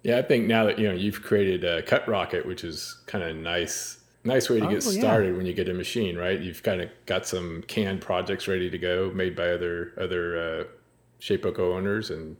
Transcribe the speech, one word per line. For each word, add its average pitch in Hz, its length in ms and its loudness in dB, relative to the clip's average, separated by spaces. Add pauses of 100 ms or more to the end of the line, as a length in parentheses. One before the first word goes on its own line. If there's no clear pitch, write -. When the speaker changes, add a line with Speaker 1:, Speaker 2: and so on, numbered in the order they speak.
Speaker 1:
Yeah, 117 140 4
I 127 60 4
think 117 240 4
now 113 180 6
that, 104 140 4
you 107 100 4
know, 95 60 0
you've 101 280 -2
created 95 400 4
a 85 200 2
Cut - 260 2
Rocket, 92 380 0
which 90 180 -6
is - 420 -10
kinda 85 280 -4
nice, 82 640 -4 (260)
nice 127 240 2
way 120 100 4
to 107 80 2
get 175 200 0
Speaker 2:
Oh, 240 40 2
yeah. 196 100 2
Speaker 1:
started 107 360 4
when 92 80 -2
you 90 80 -2
get 90 160 -2
a 90 60 -2
machine, 90 420 -2
right? 90 240 0
You've 87 220 -8
kinda 90 280 0 (140)
got 92 220 -2
some 87 420 -4
canned 98 320 -2
projects 92 480 -2
ready 90 220 0
to 90 80 -6
go, 90 360 0
made 92 220 0
by 87 140 0
other, 87 500 -2
other, 87 380 -2
uh, 82 260 -4 (560)
Shapeoko 90 560 0
owners 101 340 -2
and 80 300 -8